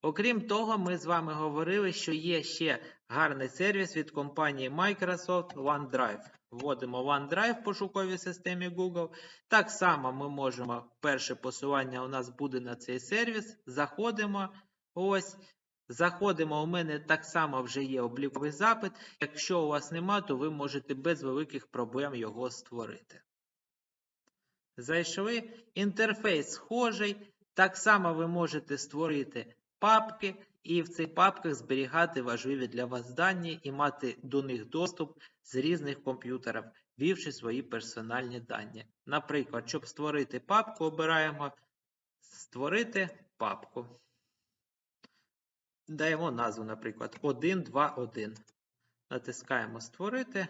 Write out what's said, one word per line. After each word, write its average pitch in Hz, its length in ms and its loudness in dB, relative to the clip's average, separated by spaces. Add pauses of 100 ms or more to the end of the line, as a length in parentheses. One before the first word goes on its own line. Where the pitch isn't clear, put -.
Окрім 208 380 2
того, 214 380 2
ми 180 200 0
з 147 80 -8
вами 165 260 2
говорили, 160 600 0
що - 200 -2
є 160 300 0
ще 143 400 -2 (260)
гарний 135 400 2
сервіс 190 480 0
від 156 140 -2
компанії 143 600 0
Microsoft 180 840 0
OneDrive. 135 760 0 (200)
Вводимо 127 520 -4
OneDrive 156 580 2
в - 40 -16
пошуковій 190 540 -2
системі 180 500 -4
Google. 175 460 -2 (340)
Так 214 220 6
само 147 420 4
ми 139 160 -4
можемо, 123 560 -2 (160)
перше 135 340 2
посилання 131 680 0
у 131 40 -6
нас 131 200 -4
буде 127 320 -4
на 120 160 -6
цей 127 240 -6
сервіс. 220 560 0 (100)
Заходимо, 202 840 0 (460)
ось. 190 420 2 (520)
Заходимо, 160 760 2
у 156 40 0
мене 165 320 0
так 156 260 2
само 147 380 2
вже 127 220 -2
є 131 180 0
обліковий 135 480 -2
запит. 208 420 2 (280)
Якщо 165 420 0
у 151 60 2
вас 147 240 0
нема, 190 280 2
то 156 160 0
ви 147 140 0
можете 143 440 -4
без 139 280 0
великих 139 440 -4
проблем 127 480 -2
його 117 360 -4
створити. - 680 -12 (1600)
Зайшли, 175 760 -2 (240)
інтерфейс 202 760 2
схожий, 214 680 0 (380)
так 190 220 6
само 190 380 6
ви 165 120 0
можете 156 520 0
створити 143 760 -4 (240)
папки 214 560 4 (280)
і 170 200 2
в 160 60 -4
цих 160 260 -4
папках 180 400 4
зберігати 135 680 2
важливі 123 460 0
для 120 160 -2
вас 123 260 -6
дані 170 520 0
і 139 100 -6
мати 139 500 0
до 139 200 0
них 123 260 -4
доступ 165 500 -2 (240)
з - 120 -18
різних 143 480 0
комп'ютерів, 120 600 -4 (340)
ввівши 160 340 0
свої 120 300 -4
персональні 117 800 -6
дані. 110 460 -10 (200)
Наприклад, 143 600 -2
щоб 156 180 -4
створити 147 540 -2
папку, 214 440 2
обираємо 156 680 2 (680)
«Створити 190 880 -2 (280)
папку». 113 500 -4 (2000)
Даємо 156 420 2
назву, 113 340 0
наприклад, 110 580 -6
один 151 400 2
два 135 260 2
один. 110 460 -6 (760)
Натискаємо 123 680 -4
«Створити». 196 680 -4